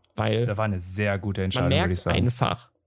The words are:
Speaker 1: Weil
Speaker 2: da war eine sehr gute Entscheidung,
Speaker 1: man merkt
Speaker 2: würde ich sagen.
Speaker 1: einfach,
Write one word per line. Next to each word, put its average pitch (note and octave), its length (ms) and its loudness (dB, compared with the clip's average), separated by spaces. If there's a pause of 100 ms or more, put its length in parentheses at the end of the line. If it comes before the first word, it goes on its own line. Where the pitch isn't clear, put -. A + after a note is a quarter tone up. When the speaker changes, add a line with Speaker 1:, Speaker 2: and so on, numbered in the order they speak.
(140)
Speaker 1:
Weil A2 320 0
Speaker 2:
da G#2 100 -2
war A2 100 0
eine G2 120 -2
sehr G2 400 -2
gute F#2+ 240 -4
Entscheidung, F#2+ 260 0
Speaker 1:
man C3+ 80 4
merkt E3+ 100 2
Speaker 2:
würde F3+ 80 0
ich F2 60 -2
sagen. - 160 0
Speaker 1:
einfach, - 540 0 (160)